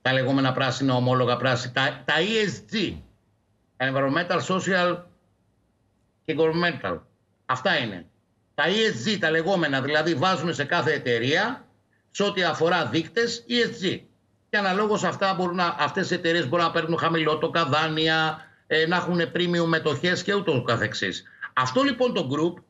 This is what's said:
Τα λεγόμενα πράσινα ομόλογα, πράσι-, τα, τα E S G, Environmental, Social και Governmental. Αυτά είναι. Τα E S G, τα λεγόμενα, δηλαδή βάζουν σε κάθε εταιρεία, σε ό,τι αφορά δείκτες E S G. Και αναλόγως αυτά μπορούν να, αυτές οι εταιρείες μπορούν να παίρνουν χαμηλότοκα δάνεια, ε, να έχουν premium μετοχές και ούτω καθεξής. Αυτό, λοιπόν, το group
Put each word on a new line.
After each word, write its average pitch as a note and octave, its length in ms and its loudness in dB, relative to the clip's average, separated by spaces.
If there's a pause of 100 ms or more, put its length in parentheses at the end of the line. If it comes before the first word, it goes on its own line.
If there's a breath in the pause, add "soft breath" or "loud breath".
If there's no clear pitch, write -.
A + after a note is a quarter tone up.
Τα C3 120 0
λεγόμενα C3 400 2
πράσινα C3 400 0
ομόλογα, B2 440 2
πράσι-, B2 340 -2
τα, C3+ 340 -2
τα D3 120 0
E G#3+ 320 2
S - 240 -10
G, E3+ 200 -2 (840)
Environmental, C#3 720 0
Social F3+ 500 0 (1300)
και D3+ 120 -2
Governmental. D#3+ 600 0 (460)
Αυτά D#3+ 320 0
είναι. G2+ 280 -6 (500)
Τα - 120 0
E - 20 -
S G3+ 380 0
G, G#3 120 0
τα D#3+ 120 2
λεγόμενα, D#3+ 500 0
δηλαδή D3+ 320 0
βάζουν D#3 400 0
σε C#3+ 100 -2
κάθε D#3 280 0
εταιρεία, C#3+ 760 0 (460)
σε - 120 -2
ό,τι F#3+ 200 0
αφορά D#3+ 420 2
δείκτες E3 600 -2
E A#3+ 40 -6
S A3+ 340 0
G. C3+ 140 0 (500)
Και G#3+ 80 0
αναλόγως G3+ 460 2
αυτά F#3+ 300 0
μπορούν F3+ 220 -2
να, F3 240 0
αυτές D3+ 320 -2
οι - 20 2
εταιρείες E3 360 0
μπορούν E3+ 160 2
να - 60 0
παίρνουν E3 260 -2
χαμηλότοκα D#3+ 680 0
δάνεια, D#3 720 0 (300 loud breath)
ε, D#3+ 200 2
να F3 80 0
έχουν F3 240 0 (160)
premium F3 300 2
μετοχές E3 580 0
και G3+ 100 -2
ούτω E3+ 280 2
καθεξής. G#2 640 -2 (300 loud breath)
Αυτό, C3 280 0
λοιπόν, B3+ 320 2
το D3+ 180 -2
group D#3+ 380 -2